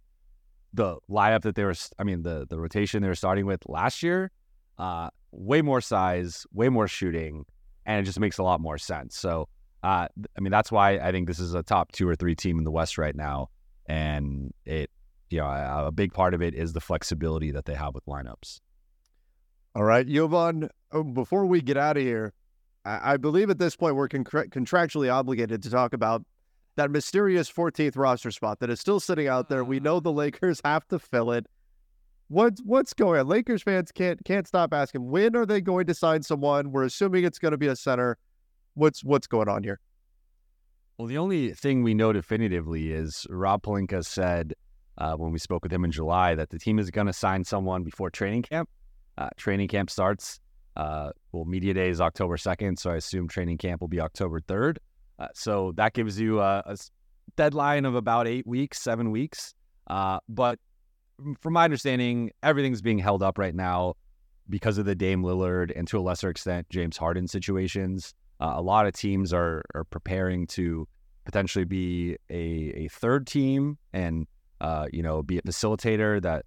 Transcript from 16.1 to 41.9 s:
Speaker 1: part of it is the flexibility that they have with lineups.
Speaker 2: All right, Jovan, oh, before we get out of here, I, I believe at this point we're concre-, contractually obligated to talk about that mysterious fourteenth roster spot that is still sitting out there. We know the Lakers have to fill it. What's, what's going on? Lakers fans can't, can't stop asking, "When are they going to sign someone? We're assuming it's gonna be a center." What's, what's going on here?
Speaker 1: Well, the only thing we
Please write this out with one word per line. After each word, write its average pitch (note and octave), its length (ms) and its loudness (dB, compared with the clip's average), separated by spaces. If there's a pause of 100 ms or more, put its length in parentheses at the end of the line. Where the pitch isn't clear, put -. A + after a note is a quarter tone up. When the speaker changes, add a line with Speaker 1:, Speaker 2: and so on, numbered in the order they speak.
Speaker 1:
part F#2 220 2
of E2+ 80 0
it E2+ 120 0
is E2 200 -4
the E2 60 -4
flexibility D#2+ 720 -2
that C#2 120 -6
they D2+ 100 -6
have C#2+ 200 -6
with C2+ 100 -14
lineups. C2 560 -12 (1120)
Speaker 2:
All G#2+ 100 0
right, A#2 220 6
Jovan, D#3+ 640 2 (240)
oh, D#3 100 0
before D3 440 0
we F3+ 160 4
get C3+ 160 0
out D3 180 2
of C#3+ 60 2
here, A2 320 -2 (500)
I, G#2+ 300 0
I - 20 4
believe D3+ 320 2
at F#3 100 0
this F3 160 0
point D#3 220 0
we're C#3 100 2
concre-, C#3 440 -2
contractually C#3+ 600 0
obligated A#2+ 520 0
to A2 80 -10
talk B2 240 2
about A2+ 280 0 (540)
that C#3+ 140 2
mysterious F3+ 580 2
fourteenth D#3 480 0
roster B2+ 340 2
spot G#2 300 -4
that A#2+ 80 0
is A#2 120 -4
still G3+ 200 2
sitting D#3 280 0
out B2+ 200 2
there. C3 160 0
We C3 160 -2
know D3+ 180 2
the D#3+ 140 0
Lakers D3 500 0
have D3+ 260 0
to F3+ 100 0
fill A#2+ 340 0
it. A#2 140 0 (840)
What's, G#3 340 4
what's A#3+ 300 2
going F3 280 4
on? C3 80 2
Lakers A3 340 2
fans F#3 300 0
can't, F3+ 340 -2
can't F#3+ 200 0
stop E3 280 2
asking, C#3 320 -2
"When G3 300 2
are A#3 100 2
they G3+ 160 2
going F3+ 240 2
to E3 80 0
sign D#3+ 280 2
someone? C#3+ 480 0
We're C3+ 140 2
assuming F3+ 400 2
it's F3 140 -2
gonna D3+ 180 0
be C#3+ 100 2
a C3+ 100 2
center." B2 420 0 (560)
What's, D3+ 280 2
what's C#3 240 2
going G#2+ 220 2
on G2+ 140 0
here? G2+ 180 -6 (1160)
Speaker 1:
Well, A#2 100 -8
the B2+ 80 -4
only D#3+ 360 0
thing C3 300 2
we A2+ 120 4